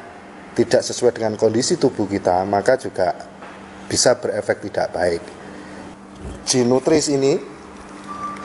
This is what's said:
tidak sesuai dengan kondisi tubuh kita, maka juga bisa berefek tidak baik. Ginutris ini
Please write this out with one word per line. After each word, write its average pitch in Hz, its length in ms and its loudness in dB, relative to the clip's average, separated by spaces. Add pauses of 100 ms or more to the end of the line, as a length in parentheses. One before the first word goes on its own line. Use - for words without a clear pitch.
(540)
tidak 117 320 4
sesuai 117 320 2
dengan 110 160 0
kondisi 110 480 2
tubuh 120 240 2
kita, 95 400 2
maka 101 320 4
juga 92 320 -2 (800)
bisa - 320 4
berefek 104 480 -2
tidak - 240 -2
baik. 87 280 0 (1200)
Ginutris 135 640 4
ini 139 320 4 (1000)